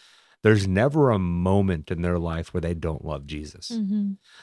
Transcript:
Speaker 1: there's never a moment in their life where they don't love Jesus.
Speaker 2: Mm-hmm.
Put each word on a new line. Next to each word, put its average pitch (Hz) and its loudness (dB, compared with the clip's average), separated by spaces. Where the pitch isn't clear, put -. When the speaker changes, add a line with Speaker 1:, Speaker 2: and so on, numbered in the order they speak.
Speaker 1:
there's 107 6
never 131 4
a 104 2
moment 90 0
in 85 -4
their 87 0
life 82 -6
where 87 -2
they 82 -2
don't 80 -6
love 73 -8
Jesus. 76 -12
Speaker 2:
Mm-hmm. 202 -2